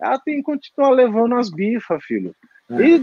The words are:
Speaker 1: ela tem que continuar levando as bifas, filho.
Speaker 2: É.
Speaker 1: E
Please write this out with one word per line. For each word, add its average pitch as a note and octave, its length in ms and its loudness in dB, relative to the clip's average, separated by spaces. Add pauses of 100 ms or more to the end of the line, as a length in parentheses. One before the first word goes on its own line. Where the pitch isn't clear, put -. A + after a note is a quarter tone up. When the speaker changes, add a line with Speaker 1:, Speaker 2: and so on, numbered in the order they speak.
Speaker 1:
ela B3+ 160 -2
tem D4 200 -6
que C#4 60 -6
continuar C#4 460 -2
levando A#3+ 460 2
as A#3+ 140 -2
bifas, F#3 540 -4
filho. F#2 320 -6 (340)
Speaker 2:
É. A#2+ 120 -2
Speaker 1:
E D#4+ 220 6